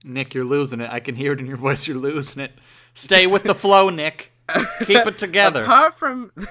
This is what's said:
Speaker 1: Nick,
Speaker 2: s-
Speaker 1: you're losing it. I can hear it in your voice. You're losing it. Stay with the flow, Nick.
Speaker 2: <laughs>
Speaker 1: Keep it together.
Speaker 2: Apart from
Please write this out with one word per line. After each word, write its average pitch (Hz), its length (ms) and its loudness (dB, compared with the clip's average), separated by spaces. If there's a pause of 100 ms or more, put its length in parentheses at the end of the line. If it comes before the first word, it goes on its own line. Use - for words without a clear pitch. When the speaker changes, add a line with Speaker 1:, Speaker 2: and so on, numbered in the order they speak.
Speaker 1:
Nick, 127 240 -8
Speaker 2:
s- - 60 -12
Speaker 1:
you're 131 100 -2
losing 135 360 -2
it. 117 100 -8
I 120 100 -6
can 127 160 -10
hear 143 160 -2
it 135 80 -6
in 127 60 -10
your 135 100 -10
voice. 135 320 -2
You're 139 80 -6
losing 139 480 -6
it. 123 80 -14 (420)
Stay 185 320 4
with 190 160 0
the 202 120 2
flow, 196 360 6
Nick. 156 420 -6 (160)
Speaker 2:
<laughs> 220 360 -4
Speaker 1:
Keep 220 240 4
it 202 100 -4
together. 180 460 2
Speaker 2:
Apart 269 340 2
from 254 320 -8 (200)